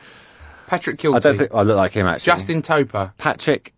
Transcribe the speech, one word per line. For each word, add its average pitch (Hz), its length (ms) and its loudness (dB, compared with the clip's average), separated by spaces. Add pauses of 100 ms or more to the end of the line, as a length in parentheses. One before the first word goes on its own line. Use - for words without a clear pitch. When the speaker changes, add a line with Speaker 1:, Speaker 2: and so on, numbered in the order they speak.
(680)
Speaker 1:
Patrick - 360 -6
Speaker 2:
I 156 40 0
don't 120 140 2
Speaker 1:
Kilty. 139 160 4
Speaker 2:
think - 160 -2
I 107 80 4
look 104 140 4
like 95 160 2
him, 98 140 0
actually. 82 260 -2
Speaker 1:
Justin 156 300 -2
Toper. 113 540 -2
Speaker 2:
Patrick, - 600 -2